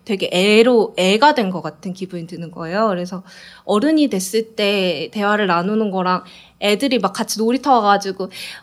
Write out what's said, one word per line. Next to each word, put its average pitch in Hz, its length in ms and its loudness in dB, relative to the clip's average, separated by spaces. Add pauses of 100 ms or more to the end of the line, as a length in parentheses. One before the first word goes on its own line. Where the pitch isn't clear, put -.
되게 190 260 -4
애로, 214 640 4
애가 220 380 4
된 208 160 0
것 180 100 -6
같은 170 320 -10
기분이 180 340 -10
드는 170 260 -14
거예요. 175 360 -2
그래서 180 340 -4 (440)
어른이 285 420 2
됐을 220 480 -4
때 190 560 -2
대화를 208 360 0
나누는 196 420 0
거랑 185 340 -2 (380)
애들이 233 380 0
막 190 120 -2
같이 - 260 -6
놀이터 254 360 0
와가지고 196 560 0 (320)